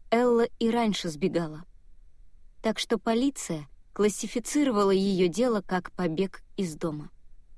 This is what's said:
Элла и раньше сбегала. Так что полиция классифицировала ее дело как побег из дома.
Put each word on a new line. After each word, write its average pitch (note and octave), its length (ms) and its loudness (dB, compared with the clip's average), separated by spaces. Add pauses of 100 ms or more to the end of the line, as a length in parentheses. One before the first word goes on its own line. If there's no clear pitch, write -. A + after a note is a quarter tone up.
(120)
Элла A#3+ 340 4 (140)
и A3+ 100 2
раньше A3+ 400 0
сбегала. D#3+ 560 -2 (960)
Так A3 160 0
что - 220 -2
полиция A3+ 680 -2 (260)
классифицировала G#3+ 1000 2
ее F#3+ 380 4
дело G#3+ 320 2
как F3+ 320 -4
побег F3+ 500 -2 (140)
из E3+ 180 -4
дома. D3+ 340 -6 (480)